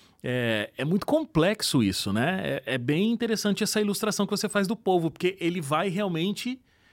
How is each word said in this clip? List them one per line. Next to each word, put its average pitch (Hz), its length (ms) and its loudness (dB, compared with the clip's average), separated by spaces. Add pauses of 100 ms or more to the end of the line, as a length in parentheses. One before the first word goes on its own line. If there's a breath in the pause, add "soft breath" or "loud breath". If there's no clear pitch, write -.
(240 loud breath)
é, 117 520 0
é 123 80 -4
muito 170 220 0
complexo 202 800 2
isso, 98 280 0
né? 151 320 0
É, 139 220 -4
é 127 140 -2
bem 151 320 2
interessante 214 520 0
essa 208 160 0
ilustração 202 460 0
que 190 60 -4
você 202 180 -2
faz 202 160 0
do 208 100 -2
polvo, 175 360 2
porque 180 280 -2
ele 175 220 -2
vai 151 260 0
realmente 196 720 -2 (340 soft breath)